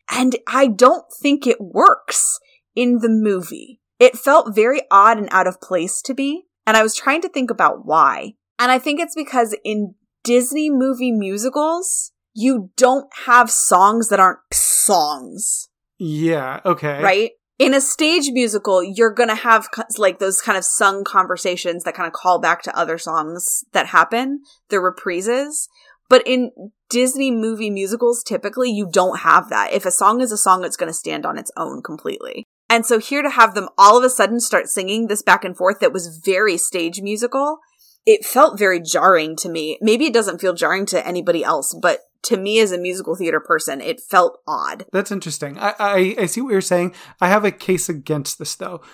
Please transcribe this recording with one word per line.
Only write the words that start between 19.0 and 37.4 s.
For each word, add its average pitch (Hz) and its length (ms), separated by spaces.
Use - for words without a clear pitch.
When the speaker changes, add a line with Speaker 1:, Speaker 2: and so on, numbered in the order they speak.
Speaker 1:
gonna 226 200
have 226 360
co-, 226 120
like, 190 200
those 190 240
kind 202 160
of 180 60
sung 196 400
conversations 180 800
that 170 100
kind 175 120
of 165 60
call 180 260
back 170 240
to - 160
other 165 200
songs 165 760
that 160 160
happen, 247 520
the 208 80
reprises. 196 920
But 254 160
in 254 240
Disney 254 400
movie 220 400
musicals, 226 520
typically, 226 480
you 208 200
don't 247 300
have 165 300
that. - 220
If 196 140
a 180 40
song 214 300
is 233 120
a 214 60
song, 185 260
it's 160 120
gonna 165 160
stand 151 320
on 151 140
its - 180
own 147 260
completely. - 600
And 226 180
so 233 120
here 277 240
to 285 80
have 226 240
them 190 140
all 202 200
of 247 60
a 247 60
sudden 220 300
start - 280
singing 208 380
this 208 160
back 202 220
and 185 120
forth 190 240
that 185 120
was 170 320
very 190 320
stage 175 460
musical, 240 560